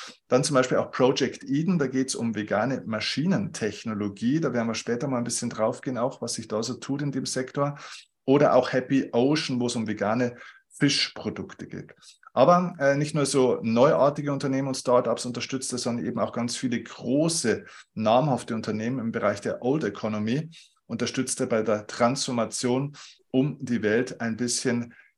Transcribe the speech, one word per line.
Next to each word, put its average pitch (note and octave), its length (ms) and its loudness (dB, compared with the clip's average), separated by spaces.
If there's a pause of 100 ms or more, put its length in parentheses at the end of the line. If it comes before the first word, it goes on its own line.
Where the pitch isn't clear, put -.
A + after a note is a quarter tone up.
(300)
Dann C3 160 4
zum D#3 80 0
Beispiel B2+ 240 4
auch A2 140 0
Project C3 520 2
Eden, D#3 340 0
da C#3 100 2
geht's C3 280 -2
um A#2 180 -2
vegane G#2+ 520 0
Maschinentechnologie. A2 1500 -2
Da C#3+ 140 0
werden A#2 140 0
wir A2 60 -2
später A#2+ 360 -4
mal C3 80 -2
ein A#2+ 80 -2
bisschen A#2+ 240 -4
drauf A2+ 320 -2
gehen, B2+ 160 -4
auch B2+ 240 -4
was A#2 140 -6
sich A2 120 -8
da A2 160 -2
so A#2+ 120 -6
tut C#3 260 -6
in C#3+ 100 -4
dem C3+ 140 -4
Sektor. C#3+ 520 -4 (460)
Oder C#3 320 6
auch B2+ 160 6
Happy C3 400 0
Ocean, C3+ 480 2
wo B2 60 0
es B2 100 -2
um A2+ 100 -2
vegane A2 520 0 (320)
Fischprodukte - 960 -2
geht. - 260 -14 (400)
Aber, F3 460 6
äh, C#3 180 2
nicht D3 180 -2
nur C#3+ 100 2
so C3 360 4
neuartige C#3+ 720 4
Unternehmen C#3 340 -2
und C3 80 -4
Startups B2 500 2
unterstützt B2 460 -6
er, B2 60 -4
sondern A#2+ 280 -2
eben A2+ 140 -4
auch G#2+ 140 -2
ganz A#2+ 240 -4
viele A#2 260 -2
große, B2+ 800 0 (300)
namhafte A#2 640 2
Unternehmen A2 440 -4
im A2+ 140 -4
Bereich G#2 260 0
der - 220 -4
Old C3+ 240 0
Economy G#2+ 640 -4 (360)
unterstützt A#2+ 540 -4
er C3 60 -2
bei A2+ 160 2
der G#2+ 260 0
Transformation, B2 1080 0 (340)
um C#3+ 300 2
die A#2 220 -2
Welt A2+ 360 2
ein A2+ 160 -4
bisschen, A#2+ 580 -2 (240)